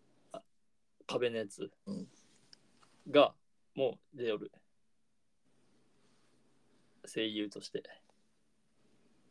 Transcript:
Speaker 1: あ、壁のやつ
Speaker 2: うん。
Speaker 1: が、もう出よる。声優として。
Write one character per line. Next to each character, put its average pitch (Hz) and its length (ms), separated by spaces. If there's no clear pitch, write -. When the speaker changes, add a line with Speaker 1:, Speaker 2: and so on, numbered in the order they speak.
Speaker 1:
あ、 - 100
壁 123 240
の 117 80
や 110 100
つ - 240
Speaker 2:
う - 80
ん。 - 140
Speaker 1:
が、 139 260
も 131 240
う - 40
出 120 100
よ 107 100
る。 104 140
声 - 220
優 104 220
と 104 120
し - 80
て。 - 140